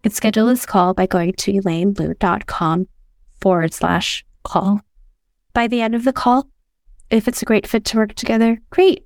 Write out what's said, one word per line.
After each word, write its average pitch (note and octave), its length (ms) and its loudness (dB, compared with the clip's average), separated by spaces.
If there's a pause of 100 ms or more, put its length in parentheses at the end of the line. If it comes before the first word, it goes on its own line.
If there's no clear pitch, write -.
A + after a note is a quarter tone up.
You G#3+ 60 2
can - 20 0
schedule A3 340 0
this B3 220 0
call F#3 260 2
by F#3 140 0
going F3+ 260 0
to - 180 -4
elaine F#3+ 420 0
lu D#3+ 220 -4
dot G3 300 -2
com E3+ 420 -2 (540)
forward E3+ 320 0
slash - 500 -2 (200)
call. G3 380 -2 (720)
By A#3 140 0
the A#3 140 -2
end A3+ 140 -2
of A#3 80 -4
the C4 100 0
call, B3+ 340 2 (640)
if A3 180 0
it's - 140 -4
a A#3+ 40 -6
great G#3+ 200 2
fit G#3 200 -2
to - 120 -2
work G#3+ 160 0
together, A3+ 460 0 (100)
great. - 360 4